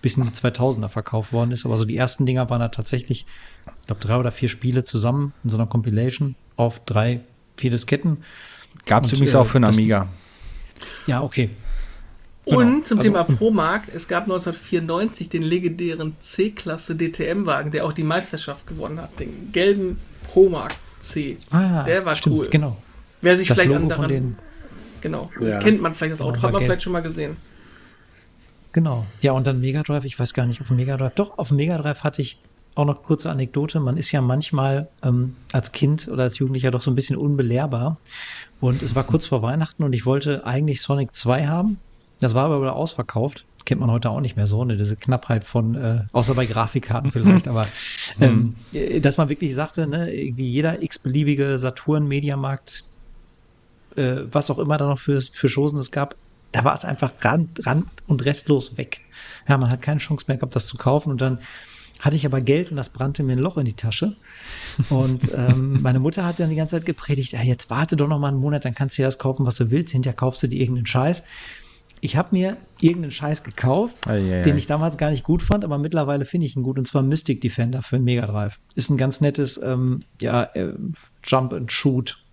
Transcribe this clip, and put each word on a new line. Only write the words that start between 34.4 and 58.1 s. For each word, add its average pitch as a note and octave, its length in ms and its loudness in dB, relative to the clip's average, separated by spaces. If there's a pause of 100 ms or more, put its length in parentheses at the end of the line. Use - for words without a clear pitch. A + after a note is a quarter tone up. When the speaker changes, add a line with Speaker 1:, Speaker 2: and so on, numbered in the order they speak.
Speaker 1:
ähm, B2 340 0 (160)
als - 200 0
Kind D3 360 0
oder B2+ 160 0
als B2 140 -2
Jugendlicher C3 340 0
doch A#2+ 100 -2
so - 80 0
ein B2+ 60 2
bisschen C3 200 -2
unbelehrbar. C3+ 800 0 (640)
Und B2 220 2
es A#2+ 120 -4
war C3+ 100 2
kurz - 220 0
vor C3 160 0
Weihnachten D3+ 420 -2
und C#3 100 2
ich A2 120 -2
wollte C#3 380 0
eigentlich C3+ 380 -2
Sonic C#3 320 -2
zwei C3 320 0
haben. F3+ 320 0 (420)
Das A#2 140 2
war C3 120 4
aber D3+ 160 2
wieder C3 120 0
ausverkauft. - 680 -4 (200)
Kennt A#2+ 160 0
man A#2 100 2
heute A#2 200 2
auch A#2+ 100 -2
nicht B2+ 160 -2
mehr G#2 100 2
so, G#2 180 2
ne, A#2 120 0
diese G#2 200 0
Knappheit A#2+ 480 0
von, A#2 300 0
äh, A#2 280 0 (100)
außer B2 220 2
bei B2 120 2
Grafikkarten A2+ 640 -2
vielleicht, F#3 280 6
Speaker 2:
<laughs> D3+ 100 0
Speaker 1:
aber, A2+ 180 0 (540)
ähm, A#2+ 360 6 (160)
äh, - 280 0
dass C#3 180 4
man D#3 100 4
wirklich D3 260 -2
sagte, D#3 320 -2
ne, E3 260 -4
irgendwie C3 360 -4
jeder D3+ 340 0
x-beliebige C#3 760 0
Saturn, D3 500 0
Mediamarkt, C#3 760 -4 (1120)
äh, B2+ 200 0 (160)
was C#3+ 180 0
auch C3+ 80 0
immer D3 200 0
da C#3+ 100 0
noch C#3+ 100 0
für, C#3 220 0
für - 280 -2
Chosen D3 300 0
es C3 140 -6
gab, C#3+ 240 -4 (360)
da A#2 120 0
war C#3+ 100 6
es - 100 -6
einfach - 280 -2 (100)
ran, D#3+ 260 2 (140)
ran D3+ 240 0 (200)
und B2+ 180 0